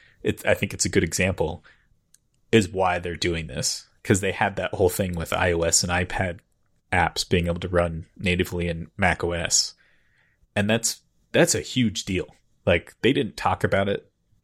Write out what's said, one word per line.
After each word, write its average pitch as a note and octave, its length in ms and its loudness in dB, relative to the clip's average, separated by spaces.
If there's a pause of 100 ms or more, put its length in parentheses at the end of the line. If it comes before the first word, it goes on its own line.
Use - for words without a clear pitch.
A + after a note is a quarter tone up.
(220)
it's, - 220 -4
I G#2 100 4
think - 200 -4
it's - 100 -2
a F#2 60 -2
good F#2+ 140 2
example, F2 600 -2 (880)
is G#2+ 180 4
why F2+ 300 0
they're F2 180 -6
doing E2 300 -2
this, - 420 -6 (160)
'cause G2+ 160 4
they G2 120 0
had G2 240 0
that - 180 -4
whole F#2 160 4
thing F#2 240 -2
with E2 180 -4
I F2+ 200 2
O E2 80 0
S F#2+ 220 2
and F2+ 80 -2
iPad F2+ 500 -2 (520)
apps E2+ 340 0
being F2 200 0
able E2+ 140 -4
to F2+ 80 -8
run E2+ 360 0 (140)
natively F2+ 500 -2
in E2 300 -6
Mac F2+ 260 2
O E2+ 80 0
S. - 400 0 (840)
And G#2 140 2
that's, A#2 320 0 (320)
that's E3 220 4
a G2+ 80 -2
huge A#2 420 -2
deal. F2+ 220 -2 (400)
Like, F2 340 2
they B2+ 140 4
didn't C3 240 -4
talk F#2 260 -2
about G2+ 240 0
it - 240 -6 (320)